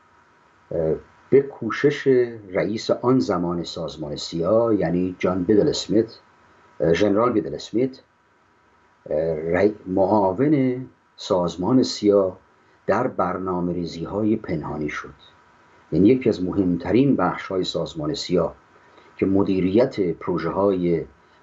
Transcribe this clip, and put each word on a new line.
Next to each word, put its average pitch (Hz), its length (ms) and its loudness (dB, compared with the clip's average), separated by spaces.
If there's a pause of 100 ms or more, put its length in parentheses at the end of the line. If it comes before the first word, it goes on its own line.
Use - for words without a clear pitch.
(720)
اه، 80 240 -2 (360)
به 135 100 6
کوشش 139 640 -2 (460)
رئیس 98 380 -2
آن 127 280 2
زمان 87 440 -2
سازمان 78 540 -10
سیا، 104 560 0
یعنی 90 460 -2
جان 92 260 -2
بیدل 101 240 4
اسمیت، - 500 0 (640)
اه، 82 140 2
ژنرال 104 380 2
بیدل 80 220 -2
اسمیت، 123 440 -4 (1120)
اه، 80 260 -2
رئی-، 90 380 0 (120)
معاون 107 1000 2 (300)
سازمان 90 640 0
سیا 98 560 2 (480)
در 113 200 0
برنامه‌ریزی‌های 92 1300 -2
پنهانی 76 520 -6
شد. - 260 -10 (800)
یعنی 90 160 6
یکی 127 200 4
از 92 140 0
مهمترین 95 760 2
بخش‌های 92 480 -2
سازمان 76 500 -6
سیا 85 400 -2 (640)
که 95 100 0
مدیریت 95 720 2
پروژه‌های 87 1040 0 (380)